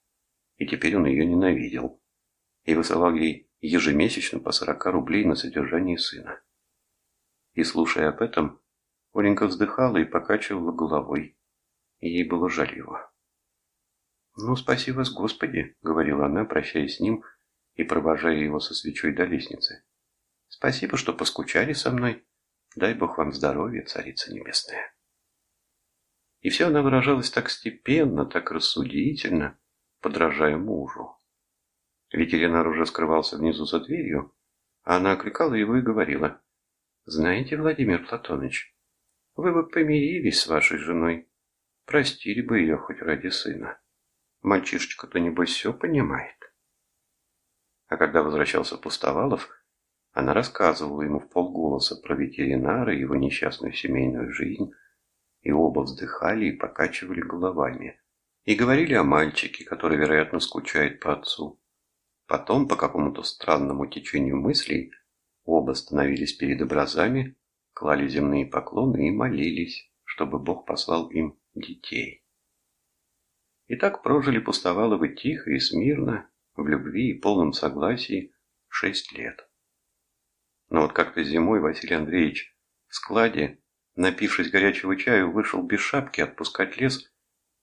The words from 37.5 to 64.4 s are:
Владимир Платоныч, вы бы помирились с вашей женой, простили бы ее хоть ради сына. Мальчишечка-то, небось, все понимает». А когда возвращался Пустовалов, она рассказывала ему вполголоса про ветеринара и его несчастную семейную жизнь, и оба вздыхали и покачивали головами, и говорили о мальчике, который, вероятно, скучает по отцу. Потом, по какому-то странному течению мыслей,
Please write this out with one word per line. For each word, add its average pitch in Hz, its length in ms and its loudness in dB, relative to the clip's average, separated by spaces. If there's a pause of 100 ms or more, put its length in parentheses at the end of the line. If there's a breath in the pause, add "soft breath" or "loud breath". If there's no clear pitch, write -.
Владимир 143 480 0
Платоныч, 69 720 -8 (580)
вы 170 180 0
бы 165 140 2
помирились 151 720 2
с - 60 0
вашей 78 320 2
женой, 82 500 0 (580)
простили - 560 0
бы 113 180 0
ее 80 180 4
хоть - 240 -10
ради 80 280 -2
сына. - 500 -6 (640)
Мальчишечка-то, - 760 0
небось, 87 300 0
все - 240 -2
понимает». 127 800 -2 (1300)
А 80 100 -4
когда 78 240 4
возвращался 76 560 0
Пустовалов, - 720 -2 (640)
она 67 240 2
рассказывала 78 680 0
ему 73 200 0
вполголоса 82 760 -2
про - 200 -4
ветеринара 69 800 0
и 69 40 0
его 67 160 0
несчастную - 580 -2
семейную 64 580 -2
жизнь, - 400 -4 (680 loud breath)
и 73 100 -2
оба 76 300 4
вздыхали 92 640 -2
и 71 120 -2
покачивали - 640 -4
головами, 85 800 -4 (440)
и 107 100 2
говорили 135 400 4
о 98 80 6
мальчике, 76 600 2
который, 80 320 0
вероятно, 78 440 2
скучает - 600 -2
по 76 140 -2
отцу. - 480 -6 (640)
Потом, - 420 2
по - 80 0
какому-то 78 460 -2
странному 71 640 0
течению 69 520 -2
мыслей, - 540 0 (520)